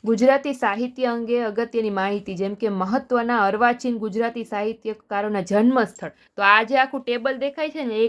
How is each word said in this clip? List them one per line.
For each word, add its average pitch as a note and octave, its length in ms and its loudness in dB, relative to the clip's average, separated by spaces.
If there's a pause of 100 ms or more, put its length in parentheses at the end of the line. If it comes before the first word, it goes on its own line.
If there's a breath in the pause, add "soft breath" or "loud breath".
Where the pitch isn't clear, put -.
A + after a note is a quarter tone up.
ગુજરાતી C4 500 4
સાહિત્ય B3 520 -2
અંગે A#3 380 0
અગત્યની A3+ 460 -2
માહિતી, G3 460 -2
જેમ G3 200 -4
કે G#3 140 -2
મહત્વના A#3 680 0
અર્વાચીન A#3 600 0
ગુજરાતી A3+ 460 -4
સાહિત્યકારોના G#3 1000 -4
જન્મસ્થળ. G#3 680 2
તો - 340 -10
આ G#3 200 6
જે B3 140 0
આખું C4 260 0
ટેબલ A#3+ 340 -2
દેખાય C#4+ 320 -4
છે D#4 140 -8
ને, A3+ 120 -4
એ A3+ 140 2